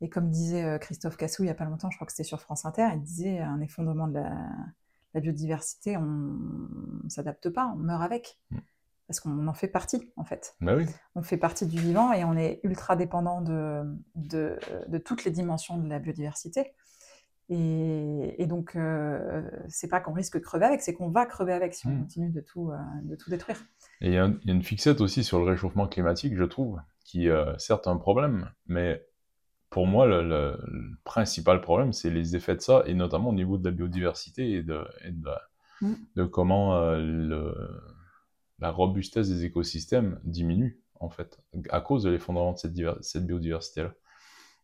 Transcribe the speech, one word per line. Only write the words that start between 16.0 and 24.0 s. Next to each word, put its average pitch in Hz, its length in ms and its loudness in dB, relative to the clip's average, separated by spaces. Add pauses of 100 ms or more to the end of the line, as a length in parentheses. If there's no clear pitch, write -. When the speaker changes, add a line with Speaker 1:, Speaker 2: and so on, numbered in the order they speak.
Speaker 1:
Et, 160 960 0
et - 20 0
donc, 170 300 -4
euh, 156 680 -2 (280)
c'est - 180 -8
pas 180 140 2
qu'on 165 100 -8
risque 180 260 -2
de 165 60 -2
crever 175 220 2
avec, 269 160 4
c'est 175 120 -2
qu'on 175 140 -4
va 226 180 4
crever 185 280 -2
avec 180 200 0
si - 140 -6
on 131 40 0
Speaker 2:
Mm. 139 100 0
Speaker 1:
continue 170 280 -4
de 160 120 -4
tout, 170 300 -6
euh, 151 60 -8 (260)
de 156 120 -8
tout 156 140 -16
détruire. 180 280 -4 (440)